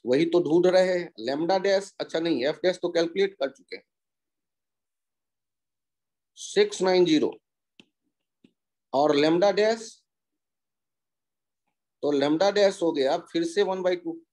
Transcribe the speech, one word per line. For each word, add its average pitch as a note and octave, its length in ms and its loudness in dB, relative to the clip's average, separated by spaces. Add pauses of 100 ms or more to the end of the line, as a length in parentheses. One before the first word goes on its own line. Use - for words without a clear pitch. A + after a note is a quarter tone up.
वही C3 220 2
तो F3 160 2
ढूंढ E3 240 2
रहे F#3 220 4
हैं, F3 220 -4 (100)
lambda D3+ 420 -2
डैश, G3 380 -2
अच्छा D3 180 -6
नहीं, D#3+ 280 -2
एफ D#3 160 -4
डैश F3+ 200 0
तो F3+ 60 -4
कैलकुलेट E3+ 460 -2
कर C3+ 160 -6
चुके - 260 -20
हैं, - 60 -20 (2500)
सिक्स - 440 -2
नाइन F#3 240 4
ज़ीरो। D3+ 260 2 (1600)
और D3 240 2
lambda E3+ 380 2
डैश, A3 360 -2 (2000)
तो C#3+ 120 0
lambda D#3 400 2
डैश G3 280 2
हो E3 100 0
गया C#3+ 240 0 (160)
फिर E3+ 140 -2
से G3 160 -2
वन F#3+ 200 -2
बाई F3+ 140 0
टू। E3+ 240 -12 (120)